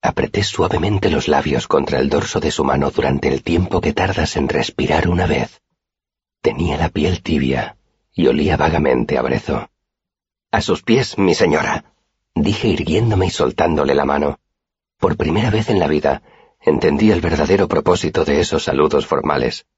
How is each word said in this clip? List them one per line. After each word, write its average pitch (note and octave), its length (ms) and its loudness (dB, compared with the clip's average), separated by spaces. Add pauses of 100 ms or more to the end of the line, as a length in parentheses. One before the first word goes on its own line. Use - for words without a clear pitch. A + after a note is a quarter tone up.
Apreté - 440 -2
suavemente - 680 0
los D2 160 -2
labios C#2+ 400 0
contra C#2 320 0
el C#2 100 2
dorso - 300 -2
de D2 140 -2
su D2+ 120 -2
mano C#2 280 0
durante C#2 340 0
el C2+ 160 -2
tiempo F2 380 0
que - 120 -2
tardas F2+ 440 -2
en C#2+ 120 -2
respirar - 600 -2
una - 180 0
vez. - 340 -4 (800)
Tenía - 360 0
la E2 120 0
piel E2 320 -2
tibia C2+ 560 -2 (380)
y D#2+ 140 0
olía D2+ 280 0
vagamente D2 600 0
a B1 40 -2
brezo. B1+ 480 -4 (840)
«A G#2+ 80 0
sus F#2 240 -2
pies, A#2+ 340 0
mi F#2 160 4
señora», - 600 0 (360)
dije G2+ 360 -2
irguiéndome F#2+ 580 0
y F2 40 0
soltándole C#2+ 680 0
la C#2+ 80 2
mano. C#2+ 340 0 (600)
Por F2+ 180 0
primera G#2 340 0
vez A2 180 -2
en G2+ 120 2
la D#2 80 0
vida, D2 340 0 (380)
entendí D#2+ 500 2
el F2 100 2
verdadero E2 460 2
propósito D#2+ 580 0
de D2 160 2
esos D#2+ 220 0
saludos C#2+ 420 2
formales. C2+ 640 -2 (100)